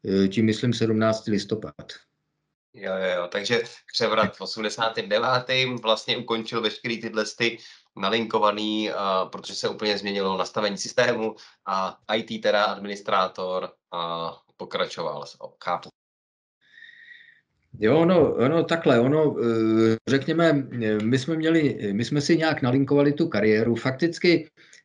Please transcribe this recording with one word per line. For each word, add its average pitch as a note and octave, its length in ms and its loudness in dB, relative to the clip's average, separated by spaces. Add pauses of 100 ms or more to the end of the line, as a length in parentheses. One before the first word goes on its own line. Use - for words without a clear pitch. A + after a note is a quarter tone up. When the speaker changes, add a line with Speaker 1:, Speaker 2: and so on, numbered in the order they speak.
Speaker 1:
Eh, G2 220 4
tím A2 180 2
myslím A2 280 0
sedmnáctý A2 580 0
listopad. G2 420 -4 (1000)
Speaker 2:
Jo, G2 200 -6
jo, F#2 220 -2
jo. F2 120 -4
Takže G#2+ 340 -2 (320)
převrat G#2+ 420 0
v - 60 -14
osmdesátém G#2+ 680 -4
devátém B2+ 680 0
vlastně A2+ 400 0
ukončil A2+ 440 -4
veškerý A2 400 -4
tyhle A2 220 -4 (140)
ty A#2 200 -2 (380)
nalinkovaný, G#2+ 920 0
eh, - 40 -6 (380)
protože F#2+ 240 -14
se A2+ 140 -4
úplně G2+ 280 -2
změnilo G2 400 -2
nastavení G2+ 400 -2
systému A2+ 580 -2 (300)
a F#2+ 320 -2 (100)
I A2 160 0
T A2 160 -8
teda, G#2+ 240 2
administrátor, G2 1040 -2 (220)
a E2+ 420 -6 (240)
pokračoval. E2 680 -6 (380)
Chápu. F2 260 -6 (1900)
Speaker 1:
Jo, C#3+ 260 4
no, F3 300 4
ono D3+ 280 2
takhle, E3 360 2
ono, C#3+ 400 2
eh, A2+ 580 4 (100)
řekněme, C#3+ 600 2 (160)
eh, G#2+ 200 0
my B2+ 160 2
jsme D#3+ 160 -4
měli, D#3 580 0
my A#2 120 -2
jsme D3 160 0
si E3 160 2
nějak D#3 240 0
nalinkovali C#3 520 4
tu D#3 140 0
kariéru. A2 480 2
Fakticky, E3 760 0 (340)